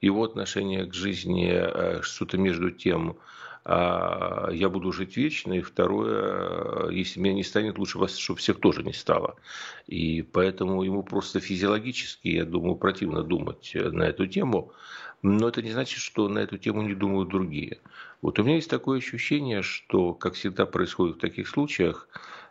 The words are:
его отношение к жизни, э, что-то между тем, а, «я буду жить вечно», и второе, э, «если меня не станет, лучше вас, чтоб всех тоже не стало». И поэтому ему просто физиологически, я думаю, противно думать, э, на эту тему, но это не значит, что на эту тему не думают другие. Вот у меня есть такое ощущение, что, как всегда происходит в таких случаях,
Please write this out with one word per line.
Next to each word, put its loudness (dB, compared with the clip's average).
его 4
отношение -2
к -10
жизни, 0
э, 0
что-то -4
между 2
тем, 0
а, 2
«я 2
буду -2
жить -6
вечно», -2
и 2
второе, 0
э, -2
«если -4
меня 4
не 0
станет, 0
лучше -4
вас, 2
чтоб -4
всех 0
тоже 6
не -6
стало». 0
И 0
поэтому 0
ему 0
просто -2
физиологически, -2
я 2
думаю, 0
противно 0
думать, -4
э, 0
на 2
эту 2
тему, 0
но 4
это -2
не -4
значит, -4
что 0
на -2
эту -4
тему -2
не -2
думают 0
другие. -2
Вот 0
у 6
меня 6
есть 0
такое 0
ощущение, -2
что, 0
как -4
всегда 0
происходит 0
в -18
таких -4
случаях, 0